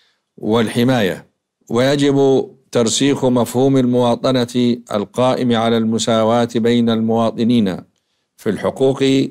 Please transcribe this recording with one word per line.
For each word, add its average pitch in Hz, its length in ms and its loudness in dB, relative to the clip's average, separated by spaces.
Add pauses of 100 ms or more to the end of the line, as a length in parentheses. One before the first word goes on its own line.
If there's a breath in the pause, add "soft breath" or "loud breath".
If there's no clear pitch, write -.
(360)
والحماية. 110 920 -2 (440)
ويجب 139 800 2 (240)
ترسيخ 123 520 0
مفهوم 127 520 0
المواطنة 123 1000 0 (160)
القائم 120 640 -2
على 117 200 0
المساواة 113 800 0
بين 117 360 0
المواطنين 113 840 0 (600)
في - 140 -6
الحقوق 131 540 -2 (260)